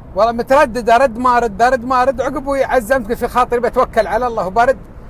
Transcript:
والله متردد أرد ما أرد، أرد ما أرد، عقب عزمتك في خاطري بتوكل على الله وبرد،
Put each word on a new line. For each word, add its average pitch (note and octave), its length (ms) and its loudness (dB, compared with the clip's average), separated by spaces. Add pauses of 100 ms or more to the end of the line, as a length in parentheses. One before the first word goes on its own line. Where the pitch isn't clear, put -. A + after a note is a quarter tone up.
(140)
والله A3 180 2
متردد A#3+ 580 2
أرد A#3 280 2
ما B3 180 2
أرد، A3+ 260 0
أرد B3 220 2
ما B3+ 180 0
أرد، C4+ 180 0
عقب C4+ 280 -6
عزمتك B3 640 0
في A#3 140 -4
خاطري B3 320 0
بتوكل A#3 460 0
على A3 200 -2
الله A3 200 -4
وبرد، F#3+ 320 0 (320)